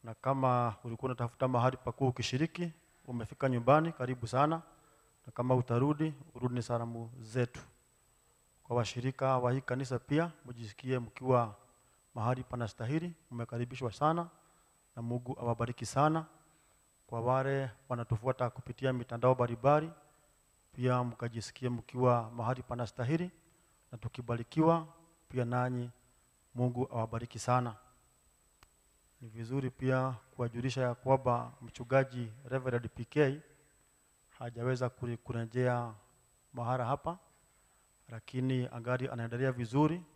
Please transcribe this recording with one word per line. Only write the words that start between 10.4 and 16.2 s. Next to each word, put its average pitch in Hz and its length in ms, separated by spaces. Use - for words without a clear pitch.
mjisikie 123 540
mkiwa 120 560
mahali 123 280
panastahili, 131 720
mmekaribishwa 120 600
sana 165 340
na 120 60
Mungu 120 380
awabariki 117 460
sana. 151 400